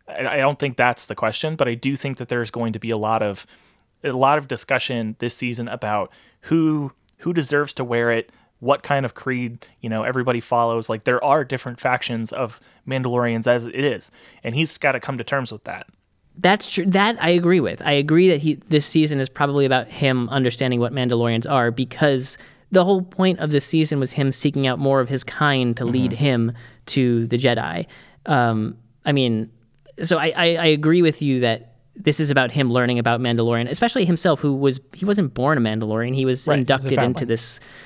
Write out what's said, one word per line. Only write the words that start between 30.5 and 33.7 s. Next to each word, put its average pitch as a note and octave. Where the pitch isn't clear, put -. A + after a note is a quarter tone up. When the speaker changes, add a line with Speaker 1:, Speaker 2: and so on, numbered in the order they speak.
Speaker 2:
I E3+
agree D#3
with D#3
you C3
that A2+
this D3
is D3
about C3
him C3
learning B2
about A#2
Mandalorian, A#2
especially A#3